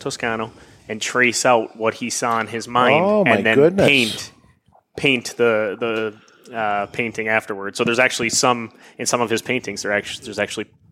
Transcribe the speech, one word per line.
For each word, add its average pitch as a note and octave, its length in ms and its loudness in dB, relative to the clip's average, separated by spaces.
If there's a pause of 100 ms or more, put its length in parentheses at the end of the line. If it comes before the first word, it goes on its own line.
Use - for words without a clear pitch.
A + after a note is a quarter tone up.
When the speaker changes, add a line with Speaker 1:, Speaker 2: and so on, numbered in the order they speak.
Speaker 1:
Toscano A2+ 500 -4 (380)
and A2 120 -8
trace B2 460 2
out A#2 300 2
what A2 180 0
he A#2 160 -8
saw A#2 300 -2
in G#2+ 80 -4
his A2 180 -8
mind, B2 380 4
Speaker 2:
Oh, G#3 200 2
my A#2 120 4
Speaker 1:
and G2 100 0
then A2 100 4
Speaker 2:
goodness. F3+ 300 4
Speaker 1:
paint, B2 460 2 (640)
paint C3 400 -2
the, A2 420 0
the A2 360 -4 (380)
uh, G#2 340 -2
painting A2+ 420 -6
afterwards. G#2 500 -4
So B2 60 2
there's A#2 140 0
actually B2+ 320 2
some, A#2+ 420 0 (260)
in A#2 80 -6
some A#2+ 140 0
of A2+ 100 0
his A2+ 120 0
paintings, A#2 400 -6
there G#2 100 -2
actu-, - 320 -4
there's G#2 140 -12
actually G#2 280 -4 (260)